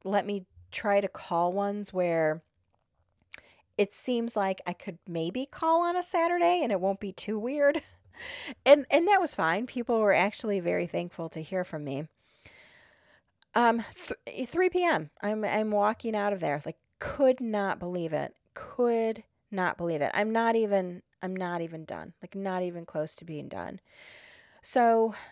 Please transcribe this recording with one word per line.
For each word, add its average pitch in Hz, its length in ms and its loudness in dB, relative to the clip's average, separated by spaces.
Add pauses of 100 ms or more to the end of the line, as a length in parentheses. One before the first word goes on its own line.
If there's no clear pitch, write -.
let 202 240 -2
me 202 180 -6 (240)
try 202 320 0
to 202 60 0
call 175 440 -2
ones 202 400 -4
where 165 520 0 (1300)
it 202 160 0
seems 233 440 -4
like 190 320 0
I 175 60 -4
could 175 340 -14
maybe 180 400 -4
call 330 340 2
on 349 140 0
a 359 80 0
Saturday 349 580 2
and 254 100 0
it 190 80 0
won't 190 200 0
be 202 120 -8
too 214 280 -4
weird." 285 480 2
<laughs> - 60 -20 (720)
And, 277 260 8
and 339 160 4
that 392 140 6
was 330 120 -2
fine. 185 320 0
People 233 360 -2
were 208 100 6
actually 202 480 2
very 175 260 0
thankful 170 440 -6
to 160 120 -10
hear 180 220 -4
from 151 220 -8
me. 139 240 -6 (1500)
Um, 233 260 4 (440)
th-, - 200 -8
three 349 220 2
P 359 160 0
M, 175 260 0 (120)
I'm, 214 240 -2
I'm 214 260 0
walking 214 460 0
out 202 160 0
of 185 80 -6
there. 151 240 -2
Like, - 100 -10 (240)
could 262 400 2
not 208 400 -2
believe 175 320 -6
it. 143 240 -4 (180)
Could 226 720 -2 (260)
not 185 280 -2
believe 170 240 -2
it. 135 120 0
I'm 214 200 0
not 226 240 2
even, 196 440 0 (200)
I'm 185 120 -6
not 175 280 -4
even 165 240 -10
done. 170 260 -10 (100)
Like, - 140 -14
not 190 260 -4
even 175 240 -6
close 160 300 -6
to - 80 -14
being 151 240 -10
done. 92 320 -10 (800)
So 226 540 4 (160)